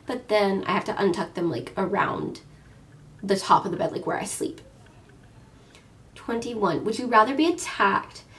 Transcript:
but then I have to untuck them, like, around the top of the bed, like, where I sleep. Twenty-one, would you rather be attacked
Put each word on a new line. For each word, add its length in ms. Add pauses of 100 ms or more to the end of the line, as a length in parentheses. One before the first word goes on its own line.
but 220
then 380
I 60
have 140
to 80
untuck 400
them, 140
like, 280
around 640 (840)
the 140
top 280
of 60
the 60
bed, 160
like, 120
where 140
I 60
sleep. 360 (1600)
Twenty-one, 680
would 140
you 80
rather 300
be 100
attacked 760 (140)